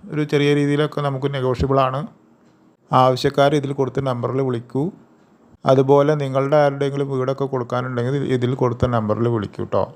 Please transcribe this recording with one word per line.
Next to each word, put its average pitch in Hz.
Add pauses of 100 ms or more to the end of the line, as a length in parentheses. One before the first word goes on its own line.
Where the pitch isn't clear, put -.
(120)
ഒരു 151
ചെറിയ 143
രീതിയിലൊക്കെ 143
നമുക്ക് 139
നെഗോഷ്യബിൾ 131
ആണ്. 135 (1000)
ആവശ്യക്കാർ 139 (100)
ഇതിൽ 135
കൊടുത്ത 127 (120)
നമ്പറിൽ 123 (100)
വിളിക്കൂ. 120 (880)
അതുപോലെ 143 (100)
നിങ്ങളുടെ 135
ആരുടെയെങ്കിലും 139 (100)
വീടൊക്കെ 135
കൊടുക്കാനുണ്ടെങ്കിൽ 123 (240)
ഇതിൽ 123 (120)
കൊടുത്ത 120 (100)
നമ്പറിൽ 110
വിളിക്കൂ 101 (100)
ട്ടോ. 98 (100)